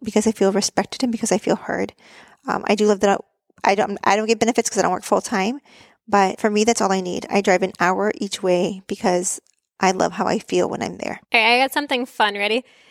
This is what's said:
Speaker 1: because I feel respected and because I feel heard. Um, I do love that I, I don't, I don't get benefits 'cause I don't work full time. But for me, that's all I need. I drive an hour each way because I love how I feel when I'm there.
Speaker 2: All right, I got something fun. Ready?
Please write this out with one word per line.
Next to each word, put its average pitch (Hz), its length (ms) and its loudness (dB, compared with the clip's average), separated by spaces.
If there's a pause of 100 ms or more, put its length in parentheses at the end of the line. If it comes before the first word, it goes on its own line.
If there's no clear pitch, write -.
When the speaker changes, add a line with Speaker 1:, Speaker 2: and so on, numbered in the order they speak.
Speaker 1:
because 214 240 0
I 220 60 2
feel 196 200 2
respected - 500 -4
and 247 100 0
because 226 200 -4
I 180 60 2
feel - 180 -2
heard. - 380 -6 (520)
Um, - 220 -4
I 202 60 2
do 208 120 2
love 202 140 2
that 196 200 2 (440)
I, 196 80 4
I - 20 2
don't, 196 300 -2
I 202 120 2
don't 220 100 -2
get 220 140 2
benefits - 300 0
'cause - 80 -4
I 185 40 4
don't 175 100 0
work 202 120 -4
full 220 160 2
time. 220 400 -2 (480)
But 196 320 2
for 214 100 2
me, 208 140 2
that's 226 160 2
all 196 120 2
I 190 80 0
need. 180 300 -6
I 202 100 2
drive 185 220 4
an 190 180 0
hour 190 360 0
each - 260 -8
way 180 460 0
because 185 520 -2 (380)
I 190 140 2
love 180 200 0
how 185 140 -4
I 220 140 0
feel 180 280 0
when - 140 -6
I'm 180 160 -6
there. - 220 -10 (120)
Speaker 2:
All 233 80 4
right, 226 140 4
I 247 40 4
got 269 140 0
something 277 320 -4
fun. 208 300 -2
Ready? 208 300 -2 (260)